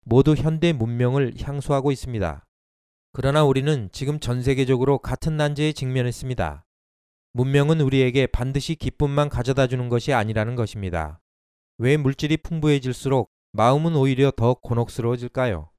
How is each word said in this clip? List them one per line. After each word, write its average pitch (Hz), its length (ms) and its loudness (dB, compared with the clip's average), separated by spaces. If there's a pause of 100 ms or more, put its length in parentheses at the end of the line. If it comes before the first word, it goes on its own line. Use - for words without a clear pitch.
모두 135 320 4
현대 160 360 0
문명을 123 720 0
향수하고 139 480 -2
있습니다. 101 560 -4 (680)
그러나 139 300 0
우리는 135 480 0
지금 147 300 -6
전 123 240 -2
세계적으로 131 540 2
같은 156 380 -4
난제에 151 360 0
직면했습니다. 123 920 -4 (680)
문명은 143 480 4
우리에게 131 480 2
반드시 135 480 -4
기쁨만 147 520 0
가져다 131 380 0
주는 123 220 -2
것이 120 240 0
아니라는 110 420 0
것입니다. 87 680 -6 (580)
왜 127 180 2
물질이 147 420 0
풍부해질수록 139 960 0 (200)
마음은 143 440 2
오히려 135 340 2
더 123 240 2
곤혹스러워질까요?" 120 1200 -4